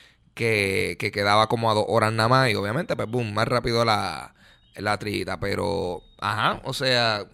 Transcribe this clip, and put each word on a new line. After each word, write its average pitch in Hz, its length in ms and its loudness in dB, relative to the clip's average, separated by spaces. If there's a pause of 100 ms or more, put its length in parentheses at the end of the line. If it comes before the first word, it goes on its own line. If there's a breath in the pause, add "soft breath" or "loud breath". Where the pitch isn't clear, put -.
(360 soft breath)
que, 98 640 0
que 104 120 -4
quedaba 104 360 4
como 113 220 2
a 107 40 4
dos 107 140 2
horas 110 260 2
nada 110 160 2
más, 131 220 4
y 101 40 0
obviamente, 104 400 -2
pues, 110 140 -4
boom, 117 240 -2
más 110 140 0
rápido 117 380 0
la, 95 480 -2 (420 soft breath)
la 104 220 -2
trillita, 95 420 -4
pero, 92 640 -2 (180)
ajá, 110 440 -2
o 131 100 -6
sea, 120 600 0